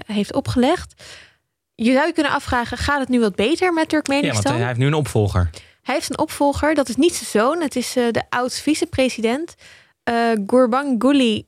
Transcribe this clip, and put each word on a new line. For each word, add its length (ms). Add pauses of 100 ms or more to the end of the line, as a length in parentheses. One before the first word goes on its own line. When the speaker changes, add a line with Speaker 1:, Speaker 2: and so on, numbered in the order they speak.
Speaker 1:
heeft 280
opgelegd. 720 (720)
Je 180
zou 140
je 60
kunnen 180
afvragen, 460
gaat 220
het 100
nu 100
wat 160
beter 380
met 160
Turkmenistan? 520
Speaker 2:
Ja, 20
want 140
hij 100
heeft 120
nu 60
een 80
opvolger. 560 (320)
Speaker 1:
Hij 140
heeft 140
een 100
opvolger, 560
dat 140
is 60
niet 200
zijn 140 (140)
zoon. 180
Het 140
is, 200
eh, 160
de 180
oud-vicepresident, 1300 (480)
eh, 120 (320)
Gurbanguly 1000